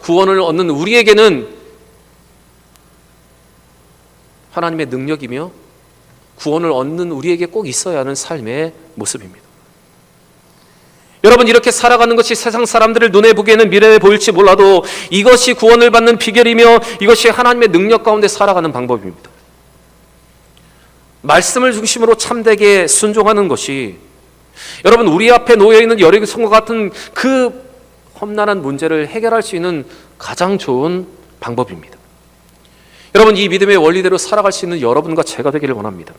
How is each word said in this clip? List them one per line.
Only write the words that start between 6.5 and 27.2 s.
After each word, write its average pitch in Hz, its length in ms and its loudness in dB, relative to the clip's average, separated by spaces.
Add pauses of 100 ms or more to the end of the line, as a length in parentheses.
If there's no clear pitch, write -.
얻는 160 400 -6
우리에게 170 360 -6
꼭 190 200 -8
있어야 151 320 -8
하는 135 140 -6
삶의 147 600 -10 (200)
모습입니다. 101 480 -14 (1800)
여러분, 240 240 4
이렇게 233 240 2
살아가는 240 440 0
것이 233 200 0
세상 233 300 -4
사람들을 220 460 0
눈에 214 220 4
보기에는 214 360 2
미련해 214 300 4
보일지 208 320 2
몰라도 190 520 4 (260)
이것이 240 440 2
구원을 233 360 4
받는 233 280 2
비결이며 233 640 4 (220)
이것이 220 280 4
하나님의 240 400 2
능력 208 340 0
가운데 214 240 0
살아가는 180 440 -2
방법입니다. 117 600 -8 (1900)
말씀을 185 500 0
중심으로 226 440 -2
참되게 208 680 0
순종하는 208 640 0
것이, 127 480 -8 (880)
여러분, 226 240 4
우리 202 240 2
앞에 240 240 4
놓여있는 220 460 4
여리고성과 208 480 2
같은 220 420 -2 (220)
그 254 400 -2 (680)